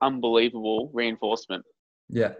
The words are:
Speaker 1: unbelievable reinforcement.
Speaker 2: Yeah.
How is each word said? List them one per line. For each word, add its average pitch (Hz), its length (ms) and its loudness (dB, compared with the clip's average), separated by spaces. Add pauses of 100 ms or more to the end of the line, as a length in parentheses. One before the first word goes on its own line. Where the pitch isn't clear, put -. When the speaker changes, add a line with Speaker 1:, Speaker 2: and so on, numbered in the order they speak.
Speaker 1:
unbelievable 117 880 2
reinforcement. 113 720 -2 (440)
Speaker 2:
Yeah. 110 320 0